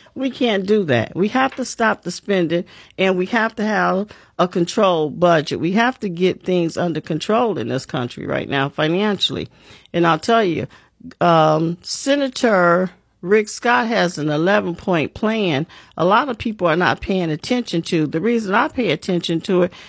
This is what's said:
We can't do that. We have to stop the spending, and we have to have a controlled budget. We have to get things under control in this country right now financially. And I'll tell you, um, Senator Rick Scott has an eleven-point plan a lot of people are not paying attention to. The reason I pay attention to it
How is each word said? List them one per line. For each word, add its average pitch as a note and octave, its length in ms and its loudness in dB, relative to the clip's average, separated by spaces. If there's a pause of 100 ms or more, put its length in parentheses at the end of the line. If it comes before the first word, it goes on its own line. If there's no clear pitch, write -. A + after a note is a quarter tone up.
(140)
We C4 160 -4
can't G#3 380 -2
do G#3+ 180 4
that. A#2+ 300 0
We G3+ 140 0
have C4 260 0
to B3+ 100 -6
stop - 380 -2
the F3 80 -8
spending, F3 540 0 (340)
and F#3 180 2
we F#3 100 0
have A3 280 0
to G#3 100 -2
have F#3+ 460 0 (260)
a F3 100 2
controlled E3+ 720 0
budget. E3 400 2
We E3 120 -2
have A#3 300 0
to G#3 80 -4
get F3 340 -2
things F3 340 0
under D#3 240 -2
control G#3+ 560 -2
in A2+ 120 -6
this C3 180 -4
country - 400 -6
right - 200 -4
now C#3 220 -2
financially. E3 800 -2 (420)
And E3+ 140 2
I'll D#3+ 140 2
tell A3+ 240 2
you, E3+ 240 -2 (520)
um, E3 640 4
Senator G#3 1080 2 (300)
Rick G#3 280 2
Scott A#3+ 380 0
has F3+ 320 0
an D3+ 100 -2
eleven-point F3 840 0
plan G3 500 -2 (320)
a D#3+ 80 0
lot A#3+ 240 2
of A3+ 80 -6
people G#3+ 300 -4
are D#3 80 2
not D#3+ 260 0
paying F#3 300 -2
attention F3+ 520 -4
to. D#3+ 220 0
The D#3+ 160 -4
reason A3 320 0
I B3 140 2
pay A#3+ 240 -2
attention E3+ 500 -2
to F3+ 220 2
it F3 100 -2 (160)